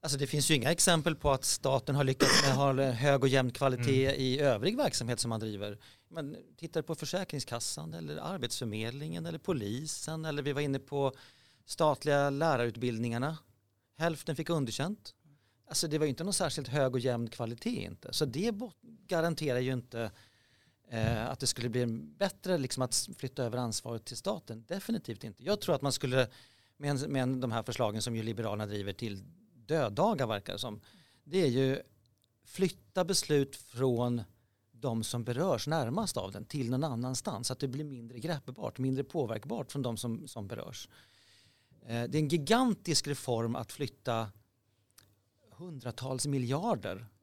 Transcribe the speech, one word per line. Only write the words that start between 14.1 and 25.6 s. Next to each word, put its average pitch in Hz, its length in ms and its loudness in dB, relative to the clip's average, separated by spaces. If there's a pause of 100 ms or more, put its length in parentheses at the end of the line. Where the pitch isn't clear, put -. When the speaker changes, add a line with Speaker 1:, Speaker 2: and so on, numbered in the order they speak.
Speaker 1:
fick 165 140 -4
underkänt. 156 640 -2 (540)
Alltså, - 200 0
det 151 100 0
var 151 80 4
ju 147 40 2
inte 147 140 -4
någon 196 100 0
särskilt 147 340 0
hög 131 260 4
och 127 60 4
jämn 117 300 0
kvalitet 120 540 -4
inte. - 280 -10
Så - 120 2
det 156 300 0
bo-, 208 180 -8 (340)
garanterar 160 520 2
ju 127 140 2
inte, 117 380 -4 (800)
eh, 113 420 0
att - 100 -6
det 131 60 -2
skulle 120 220 0
bli 123 140 0
en 120 340 -4
bättre, 185 420 0
liksom, 131 240 -2
att 123 100 0
s-, - 160 0 (100)
flytta 131 260 -4
över 120 140 -2
ansvaret 117 460 -4
till 117 120 -12
staten. 160 520 -6
Definitivt 190 560 -6
inte. 113 200 -12
Jag 208 160 0